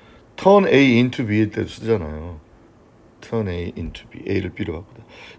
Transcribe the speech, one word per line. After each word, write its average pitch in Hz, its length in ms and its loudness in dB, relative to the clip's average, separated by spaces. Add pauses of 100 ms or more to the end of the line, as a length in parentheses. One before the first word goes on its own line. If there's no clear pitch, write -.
(360)
turn 196 320 6
A 135 280 6
into 123 300 2
B일 107 240 2
때도 104 200 -6
쓰잖아요. 82 720 -4 (800)
turn 113 260 -4
A 87 300 -6
into - 320 -10
B, - 200 -18
A를 98 220 -2
B로 87 220 -6
바꾸다. - 300 -14 (360)